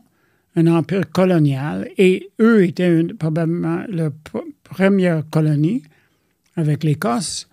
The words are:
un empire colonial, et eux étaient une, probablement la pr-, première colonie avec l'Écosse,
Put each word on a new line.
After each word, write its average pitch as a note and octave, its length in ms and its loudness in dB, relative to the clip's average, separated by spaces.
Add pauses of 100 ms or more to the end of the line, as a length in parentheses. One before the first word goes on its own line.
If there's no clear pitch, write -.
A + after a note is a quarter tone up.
(540)
un E3 140 4
empire E3 420 0
colonial, E3 800 0 (100)
et F#3 320 2 (100)
eux A3 240 6
étaient E3+ 360 2
une, E3+ 140 -2
probablement E3 720 -4
la E3 220 -4
pr-, - 340 -12 (200)
première F#3 640 0
colonie D#3 520 0 (760)
avec D3+ 280 0
l'Écosse, F3+ 680 -4